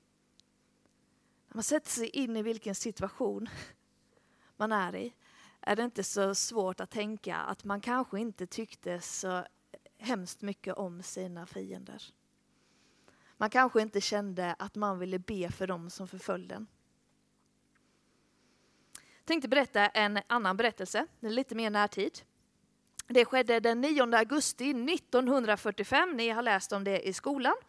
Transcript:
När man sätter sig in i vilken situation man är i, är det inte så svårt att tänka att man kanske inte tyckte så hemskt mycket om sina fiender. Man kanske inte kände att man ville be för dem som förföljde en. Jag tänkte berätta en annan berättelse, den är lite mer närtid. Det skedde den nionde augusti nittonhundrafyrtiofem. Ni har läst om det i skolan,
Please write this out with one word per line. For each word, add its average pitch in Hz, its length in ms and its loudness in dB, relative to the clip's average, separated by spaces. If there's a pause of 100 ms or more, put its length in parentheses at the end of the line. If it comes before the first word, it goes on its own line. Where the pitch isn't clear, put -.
(1500)
När - 80 -18
man 220 80 -6
sätter 302 260 0
sig 233 200 -4
in 240 280 -2
i 214 40 0
vilken 214 340 -4
situation 196 760 -4 (1080)
man 214 140 -2
är 185 240 0
i, 220 180 -8 (480)
är 208 140 0
det 220 80 0
inte 226 200 -4
så 196 320 0
svårt 190 440 -2
att 185 100 -8
tänka 208 480 -6
att - 260 -6
man 202 180 -4
kanske 247 380 -2
inte 208 280 -6
tyckte 175 540 -8
så 180 440 -4 (520)
hemskt 208 440 -6
mycket 202 320 -6
om 180 300 -8
sina 180 420 -10
fiender. 190 680 -12 (1200)
Man 214 120 0
kanske 247 320 6
inte 208 200 0
kände 185 580 -2
att 202 160 -10
man 202 240 -2
ville 185 200 -4
be 185 320 -4
för 190 160 -4
dem 175 220 -6
som 185 180 -12
förföljde 185 480 -8
en. 214 120 -12 (2250)
Jag - 320 -20
tänkte 311 220 0
berätta 233 400 4
en 208 400 2
annan 202 300 2
berättelse, 214 500 0 (120)
den 220 120 -6
är - 20 -2
lite 247 220 0
mer 226 140 -2
närtid. 208 520 0 (840)
Det 240 180 8
skedde 233 340 4
den 233 220 4
nionde 254 360 4
augusti 254 560 2
nittonhundrafyrtiofem. 254 1400 2
Ni 233 120 2
har 226 120 0
läst 208 300 2
om 196 120 0
det 196 240 0
i 190 60 0
skolan, 277 420 0 (120)